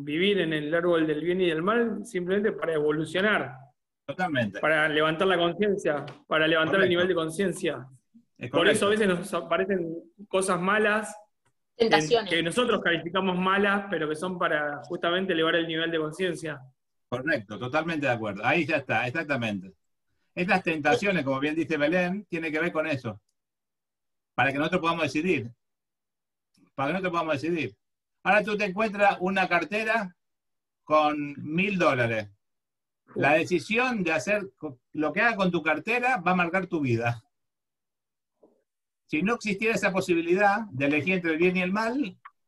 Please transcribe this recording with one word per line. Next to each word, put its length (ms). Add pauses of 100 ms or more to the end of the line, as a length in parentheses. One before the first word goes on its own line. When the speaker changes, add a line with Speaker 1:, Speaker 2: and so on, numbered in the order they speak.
Speaker 1:
vivir 380
en 120
el 220
árbol 320
del 140
bien 200
y 80
del 140
mal 420
simplemente 480
para 220
evolucionar. 840 (500)
Speaker 2:
Totalmente. 520
Speaker 1:
Para 300
levantar 400
la 100
conciencia, 680 (220)
para 220
levantar 280
el 40
Speaker 2:
Correcto. 100
Speaker 1:
nivel 180
de 60
conciencia. 720 (500)
Speaker 2:
Es 140
Speaker 1:
Por 160
eso 200
a 20
Speaker 2:
correcto. 260
Speaker 1:
veces 180
nos 20
aparecen 600 (320)
cosas 340
malas, 540 (640)
en-, 140
Speaker 3:
Tentaciones. 400
Speaker 1:
que 120
nosotros 400
calificamos 560
malas, 520
pero 180
que 80
son 220
para 460
justamente 500
elevar 200
el 140
nivel 220
de 80
conciencia. 640 (480)
Speaker 2:
Correcto, 500
totalmente 480
de 60
acuerdo. 320
Ahí 220
ya 120
está, 280
exactamente. 680 (640)
Estas 280
tentaciones, 640
como 160
bien 140
dice 220
Belén, 520
tiene 220
que 100
ver 120
con 140
eso. 340 (1120)
Para 180
que 60
nosotros 220
podamos 240
decidir. 460 (1200)
Para 140
que 60
nosotros 180
podamos 280
decidir. 360 (460)
Ahora 220
tú 120
te 80
encuentras 560
una 280
cartera 680 (680)
con 580
mil 360
dólares. 500 (880)
La 160
decisión 720
de 80
hacer 440
co-, 220 (140)
lo 200
que 80
haga 160
con 140
tu 120
cartera 560
va 120
a 60
marcar 320
tu 120
vida. 440 (1800)
Si 160
no 120
existiera 400
esa 180
posibilidad 680 (100)
de 160
elegir 280
entre 180
el 60
bien 180
y 60
el 100
mal, 440 (320)